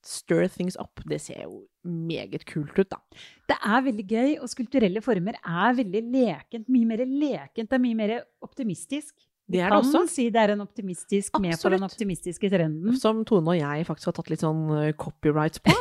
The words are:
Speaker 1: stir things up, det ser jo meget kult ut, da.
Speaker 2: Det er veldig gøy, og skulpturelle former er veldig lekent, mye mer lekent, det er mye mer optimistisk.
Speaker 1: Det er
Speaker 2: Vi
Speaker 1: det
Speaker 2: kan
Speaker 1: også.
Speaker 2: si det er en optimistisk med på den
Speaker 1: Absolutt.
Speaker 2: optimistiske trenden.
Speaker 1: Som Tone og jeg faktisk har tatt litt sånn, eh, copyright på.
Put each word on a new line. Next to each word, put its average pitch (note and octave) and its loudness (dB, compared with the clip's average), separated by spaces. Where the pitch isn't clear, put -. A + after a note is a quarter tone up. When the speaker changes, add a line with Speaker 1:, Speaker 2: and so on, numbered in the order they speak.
Speaker 1:
stir E3+ 0
things - -6
up, - -14
det D3+ -6
ser - -14
jo G2 -14
meget E3 -6
kult D3 -6
ut, G3 2
da. - -12
Speaker 2:
Det - 2
er A#3+ 2
veldig G#3+ -2
gøy, A#3 2
og B3 -10
skulpturelle A3 0
former G#3 0
er F#3+ 0
veldig G#3+ 0
lekent, A#3 0
mye A#3 6
mer A3+ -2
lekent, B3 -4
det C4 2
er B3+ 4
mye A3+ 0
mer G#3+ 0
optimistisk. - -8
Speaker 1:
Det F3+ 0
er F3 0
Speaker 2:
Vi - -
Speaker 1:
det - 0
Speaker 2:
kan G#3 6
Speaker 1:
også. D4+ 4
Speaker 2:
si B3 0
det A3+ 2
er G#3 4
en G#3 -2
optimistisk G3 -4
med F3+ 0
på G3+ 0
den F#3+ 2
Speaker 1:
Absolutt. F#3+ -6
Speaker 2:
optimistiske F#3+ -4
trenden. E3+ 2
Speaker 1:
Som A3 2
Tone E3+ 4
og F3+ 2
jeg D3 -2
faktisk - -6
har E3+ -4
tatt - -10
litt D#3 -2
sånn, D#3+ 0
eh, D3+ 2
copyright D3+ 0
på. - 6